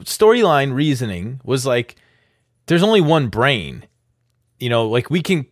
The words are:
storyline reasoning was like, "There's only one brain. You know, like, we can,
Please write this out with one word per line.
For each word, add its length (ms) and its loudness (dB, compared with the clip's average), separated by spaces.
storyline 680 2
reasoning 720 -4
was 220 -2
like, 300 -2
"There's 160 2
only 200 4
one 260 2
brain. 560 -2
You 100 -4
know, 180 0
like, 220 -2
we 100 0
can, 320 -2